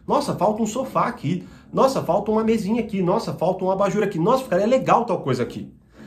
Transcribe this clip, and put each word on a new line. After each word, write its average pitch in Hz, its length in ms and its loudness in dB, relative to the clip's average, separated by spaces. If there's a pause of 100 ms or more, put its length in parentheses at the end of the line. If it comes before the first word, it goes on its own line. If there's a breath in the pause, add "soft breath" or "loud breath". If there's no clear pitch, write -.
"Nossa, 233 280 0
falta 214 280 0
um 220 40 -2
sofá - 400 -2
aqui. 175 400 -4 (260 loud breath)
Nossa, 180 300 2
falta 196 280 0
uma 220 140 2
mesinha 220 360 0
aqui. 196 220 -2
Nossa, 180 320 0
falta 185 300 0
um 185 60 0
abajur 196 320 0
aqui. 190 160 -2
Nossa, 247 260 2
ficaria 185 220 0
legal 220 380 4
tal 175 160 -2
coisa 127 220 -2
aqui." - 280 -10 (360 loud breath)